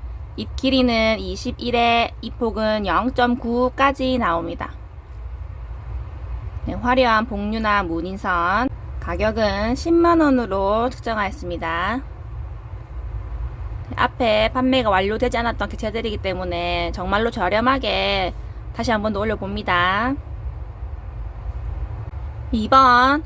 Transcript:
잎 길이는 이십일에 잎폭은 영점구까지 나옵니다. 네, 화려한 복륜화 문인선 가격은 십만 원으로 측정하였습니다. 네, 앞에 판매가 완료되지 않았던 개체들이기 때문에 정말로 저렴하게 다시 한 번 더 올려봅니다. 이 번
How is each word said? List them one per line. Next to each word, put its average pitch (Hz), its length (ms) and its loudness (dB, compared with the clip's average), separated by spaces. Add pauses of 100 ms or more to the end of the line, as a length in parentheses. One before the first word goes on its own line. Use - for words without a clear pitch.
(360)
잎 - 200 -6
길이는 233 640 4
이십일에 233 1000 0
잎폭은 214 680 -2
영점구까지 247 1300 2
나옵니다. 170 520 -2 (2000)
네, 175 80 -4
화려한 233 520 4
복륜화 208 580 0
문인선 180 840 0 (300)
가격은 208 760 0
십만 339 440 6
원으로 226 680 4
측정하였습니다. 180 1080 -4
네, 269 60 -4 (1900)
앞에 220 560 2
판매가 254 380 4
완료되지 214 480 2
않았던 220 300 -2
개체들이기 220 500 -4
때문에 175 720 -2
정말로 202 380 0
저렴하게 202 1040 2 (400)
다시 233 160 0
한 214 120 2
번 214 100 0
더 202 80 -2
올려봅니다. 202 960 0 (2500)
이 214 160 0
번 269 580 8